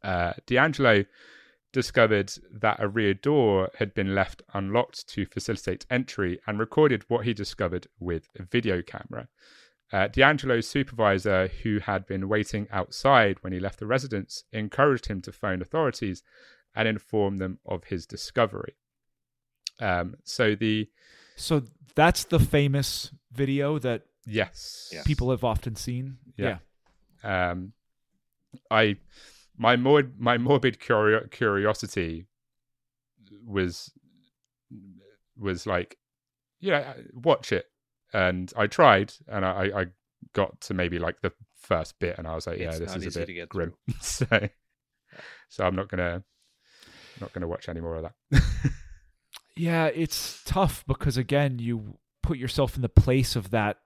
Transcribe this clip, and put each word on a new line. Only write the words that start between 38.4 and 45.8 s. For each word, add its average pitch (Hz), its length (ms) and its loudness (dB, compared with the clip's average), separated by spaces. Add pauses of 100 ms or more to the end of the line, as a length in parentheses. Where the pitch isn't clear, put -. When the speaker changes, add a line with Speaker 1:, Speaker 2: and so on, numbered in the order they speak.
Speaker 1:
I 104 100 2
tried, 107 460 6 (140)
and 98 180 -4
I, 92 60 0
I, 98 300 -2
I 90 40 0 (480)
got - 280 -2
to - 120 -8
maybe, 87 260 -2
like, 85 220 -4
the 92 100 -2 (240)
first - 440 -4
bit, 87 180 -4
and 82 100 -10
I 80 80 -6
was 80 120 -8
like, 87 120 -6
"Yeah, 87 100 -6
Speaker 3:
It's 80 100 -6
Speaker 1:
this 85 100 -6
Speaker 3:
not 92 80 -8
Speaker 1:
is 95 60 -6
a 92 40 -6
Speaker 3:
easy 82 140 -6
Speaker 1:
bit 85 60 -4
Speaker 3:
to 87 60 -14
get 85 160 -12
Speaker 1:
grim." 82 240 -4 (120)
Speaker 3:
through. 117 120 -4
Speaker 1:
<laughs> - 40 -16
So, 107 480 -2 (1000)
so 95 160 -4
I'm 92 100 2
not 98 140 -6